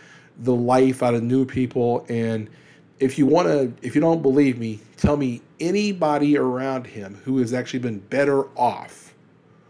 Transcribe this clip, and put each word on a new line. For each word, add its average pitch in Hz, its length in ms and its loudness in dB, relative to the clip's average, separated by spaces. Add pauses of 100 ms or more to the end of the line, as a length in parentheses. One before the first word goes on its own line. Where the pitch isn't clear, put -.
(400)
the 123 140 0
life 127 480 2
out 120 120 2
of 117 80 0
new 131 220 2
people. 123 640 -2
And 113 420 -4 (480)
if 131 200 0
you 135 80 4
wanna, 147 440 2 (120)
if 123 120 -6
you 147 60 2
don't 165 200 2
believe 135 380 2
me, 110 220 -8 (160)
tell 147 200 2
me 127 260 -4 (180)
anybody 160 760 2
around 131 520 -2
him 101 360 -14
who 131 140 -2
has 120 140 0
actually 127 280 -4
been 113 200 -6
better 139 460 0 (120)
off - 560 -4 (560)